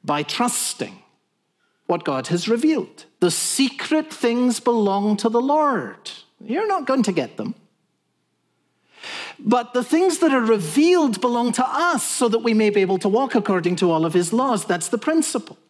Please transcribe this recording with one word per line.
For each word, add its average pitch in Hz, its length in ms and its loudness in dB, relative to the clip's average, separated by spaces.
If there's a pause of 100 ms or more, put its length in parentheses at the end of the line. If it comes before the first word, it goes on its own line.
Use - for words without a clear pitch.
by 151 200 -2
trusting - 800 -4 (800)
what 170 200 -4
God 131 220 -4
has 175 200 -2
revealed. 240 580 0 (140)
The 175 120 4
secret - 840 -2
things 240 460 0
belong 208 580 2
to 226 120 0
the 233 120 2
Lord. 262 720 -2 (280)
You're 370 280 -4
not 370 180 -2
going - 180 2
to 202 80 0
get 143 260 -4
them. 110 180 -8 (1800)
But 233 340 0
the 247 100 0
things 330 360 2
that 311 140 2
are 254 80 2
revealed 233 800 2
belong 240 320 0
to 254 120 0
us 320 380 0
so - 240 0
that 226 120 2
we 226 140 0
may 214 160 4
be 202 120 2
able 185 180 0
to 202 100 0
walk 254 260 0
according 185 420 0
to 180 140 2
all 160 140 2
of 165 80 -2
his 175 200 2
laws. 240 320 0
That's 175 220 -4
the 240 100 -2
principle. 311 600 -2 (120)